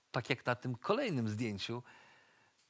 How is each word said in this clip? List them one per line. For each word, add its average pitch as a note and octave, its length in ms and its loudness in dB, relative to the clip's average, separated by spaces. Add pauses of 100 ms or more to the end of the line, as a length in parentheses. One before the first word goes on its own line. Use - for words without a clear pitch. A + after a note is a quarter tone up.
(100)
tak C3+ 200 0
jak B2+ 160 -2
na B2 80 4
tym B2+ 200 -2
kolejnym F#3+ 540 2
zdjęciu, A2 540 -2 (880)